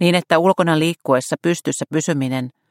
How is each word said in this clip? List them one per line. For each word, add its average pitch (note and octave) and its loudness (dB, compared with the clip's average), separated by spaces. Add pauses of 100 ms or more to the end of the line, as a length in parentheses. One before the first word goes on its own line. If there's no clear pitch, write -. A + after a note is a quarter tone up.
niin F3 4
että F3 2
ulkona E3+ 2
liikkuessa D#3 -2
pystyssä E3 -4
pysyminen, C3 -2 (200)